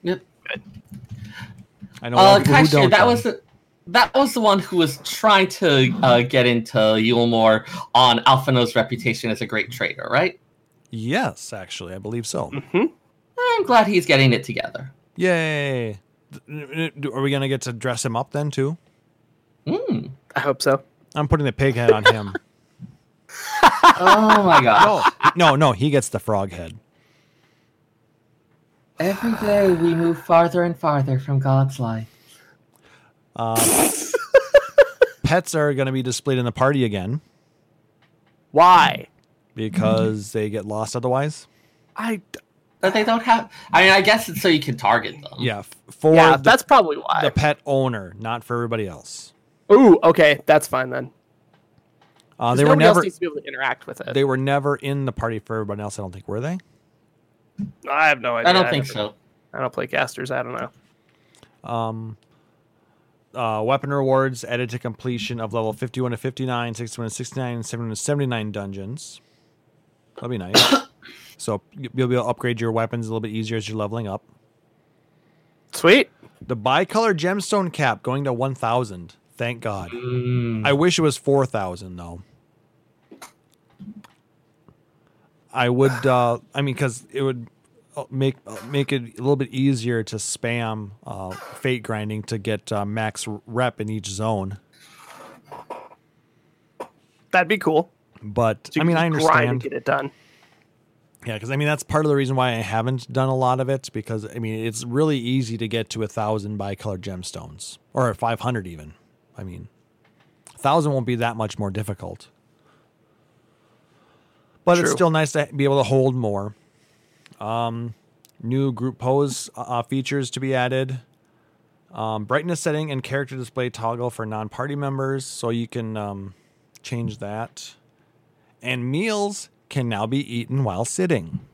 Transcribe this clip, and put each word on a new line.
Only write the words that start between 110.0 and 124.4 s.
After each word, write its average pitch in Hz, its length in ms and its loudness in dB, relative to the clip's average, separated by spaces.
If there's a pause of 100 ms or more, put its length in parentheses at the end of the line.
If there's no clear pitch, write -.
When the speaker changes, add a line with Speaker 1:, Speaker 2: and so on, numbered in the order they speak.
Speaker 2:
a - 20 -20
thousand 147 360 2
won't 127 120 -2
be 123 120 -2
that 117 180 -2
much 110 240 -6
more 101 100 -4
difficult. 95 600 -10 (2250)
But 175 140 6
it's 170 100 2
Speaker 3:
True. 143 60 -2
Speaker 2:
still 170 160 2
nice 156 220 0
to 147 220 -2
be 139 80 0
able 139 140 2
to 127 100 2
hold 131 280 2
more. 104 400 -6 (840)
Um, 117 540 -6 (480)
new 131 300 -2
group 120 260 -6
pose, 135 580 -2
uh, 120 280 -6
features 135 480 -4
to - 80 -8
be 135 160 -4
added. 131 460 -4 (920)
Um, 110 320 -6
brightness 156 360 -2
setting 156 300 -4
and 131 120 -8
character 135 320 -8
display 123 340 -8
toggle 117 400 -6
for 113 160 -10
non-party 110 500 -8